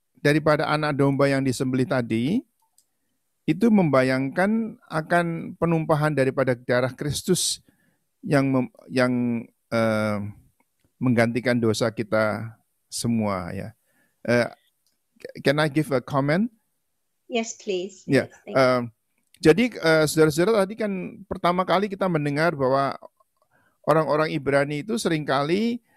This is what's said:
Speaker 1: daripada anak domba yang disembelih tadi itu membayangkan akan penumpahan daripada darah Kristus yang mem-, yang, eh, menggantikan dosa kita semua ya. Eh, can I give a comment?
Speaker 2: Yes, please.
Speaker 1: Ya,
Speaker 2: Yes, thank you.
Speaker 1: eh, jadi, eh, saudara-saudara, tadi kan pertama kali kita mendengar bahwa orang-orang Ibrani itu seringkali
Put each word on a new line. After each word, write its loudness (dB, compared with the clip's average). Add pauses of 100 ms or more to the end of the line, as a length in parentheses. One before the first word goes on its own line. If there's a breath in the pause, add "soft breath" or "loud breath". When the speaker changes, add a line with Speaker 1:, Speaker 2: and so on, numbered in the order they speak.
(180)
Speaker 1:
daripada 2
anak -2
domba 2
yang 0
disembelih 0
tadi 0 (1040)
itu 2
membayangkan 2
akan -2
penumpahan 0
daripada 0
darah 0
Kristus -2 (640)
yang 2
mem-, 0 (160)
yang, 2 (560)
eh, 0 (800)
menggantikan 2
dosa 0
kita -2 (320)
semua -4
ya. -10 (540)
Eh, 2 (960)
can 2
I 0
give -2
a 0
comment? 0 (800)
Speaker 2:
Yes, -4
please. -8
Speaker 1:
Ya, 2
Speaker 2:
Yes, -18
thank -20
you. -12
Speaker 1:
eh, 2 (640)
jadi, 6 (120)
eh, 2
saudara-saudara, 2
tadi -4
kan -4 (360)
pertama -2
kali 0
kita -2
mendengar 0
bahwa 0 (880)
orang-orang 2
Ibrani 0
itu -6
seringkali -2 (140)